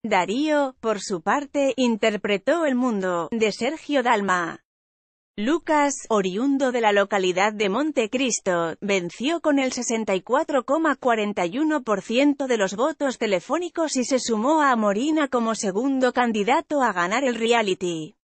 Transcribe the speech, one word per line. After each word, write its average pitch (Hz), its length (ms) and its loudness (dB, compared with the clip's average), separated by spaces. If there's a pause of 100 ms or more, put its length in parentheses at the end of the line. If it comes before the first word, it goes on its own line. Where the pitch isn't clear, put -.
Darío, 262 720 0
por 214 200 -2
su 175 220 -6
parte, 269 540 0
interpretó 226 880 0
El 262 80 0
Mundo, 190 560 -2
de 220 200 0
Sergio 277 520 -2
Dalma. 196 560 0 (760)
Lucas, 285 600 0 (140)
oriundo 240 640 2
de 247 80 0
la 220 120 4
localidad 196 600 2
de 208 180 -2
Montecristo, 220 1120 0
venció 202 600 -2
con 294 160 2
el 262 140 0
sesenta 226 420 -4
y 180 80 0
cuatro 269 420 0
coma 302 320 0
cuarenta 208 520 0
y 190 100 -4
uno 302 240 0
por 208 220 -2
ciento 277 420 2
de 247 120 0
los 202 180 0
votos 277 420 -2
telefónicos 277 800 -2
y 247 80 0
se 262 140 0
sumó 240 420 0
a 285 80 4
Amorina 254 580 0
como 226 280 -2
segundo 247 580 0
candidato 254 680 0
a 220 100 0
ganar 185 300 0
el 247 100 0
reality. 196 920 -2